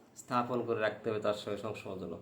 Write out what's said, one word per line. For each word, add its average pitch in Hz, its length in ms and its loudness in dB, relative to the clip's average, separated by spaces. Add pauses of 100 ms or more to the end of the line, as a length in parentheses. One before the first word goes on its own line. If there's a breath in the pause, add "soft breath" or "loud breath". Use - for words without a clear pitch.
(160)
স্থাপন 123 460 0
করে 117 180 2
রাখতে 107 300 2
হবে 107 100 2
তার 104 140 4
সঙ্গে 104 240 -2
সবসময় 101 420 -6
জন্য। 90 220 -6